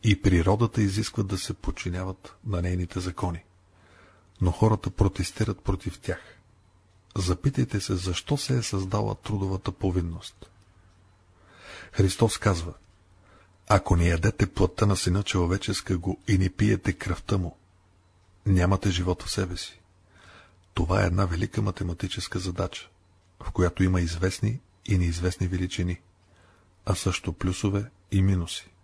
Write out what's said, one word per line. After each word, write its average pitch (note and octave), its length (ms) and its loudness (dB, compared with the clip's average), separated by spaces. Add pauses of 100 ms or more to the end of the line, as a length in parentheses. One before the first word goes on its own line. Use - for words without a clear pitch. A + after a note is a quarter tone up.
И G#2 160 4
природата G2 600 4
изисква G2+ 420 0
да G2 140 -4
се - 160 -6
подчиняват - 800 -8 (100)
на G2 160 -2
нейните F2+ 380 -2
закони. F2+ 440 -4 (1000)
Но F#2 100 4
хората G#2+ 380 2
протестират - 760 0
против F#2+ 360 -4
тях. - 200 -8 (960)
Запитайте G2+ 680 0
се, G2 140 -2
защо F#2 420 -2
се C3 200 -2
е A2+ 60 -2
създала G2+ 520 -2
трудовата G2 560 -4
повинност. F2 800 -4 (1400)
Христос G#2 460 2
казва: E2+ 360 0 (920)
"Ако F#2 280 4
не E2+ 120 4
ядете F2 460 2
плътта - 320 2
на G2 120 4
Сина F#2+ 260 0
Човеческа F#2 760 0
го F#2 300 -4
и G2 100 4
не F#2 120 4
пиете G#2 440 0
кръвта - 440 -4
му, F2+ 200 -4 (880)
нямате F#2+ 440 4
живот F2+ 340 0
в - 80 -8
себе F2+ 260 -2
си." - 240 -14 (920)
Това F2+ 300 2
е - 20 4
една F#2 200 2
велика F2+ 360 -2
математическа F2+ 800 -4
задача, F2+ 500 -6 (540)
в - 80 -8
която F2+ 320 2
има F#2 180 4
известни F2 580 -2 (260)
и G2 120 2
неизвестни F2 500 0
величини, F2+ 540 -2 (840)
а F#2+ 100 0
също - 380 -2
плюсове G2+ 580 -2 (200)
и G2 100 4
минуси. F#2 480 0 (140)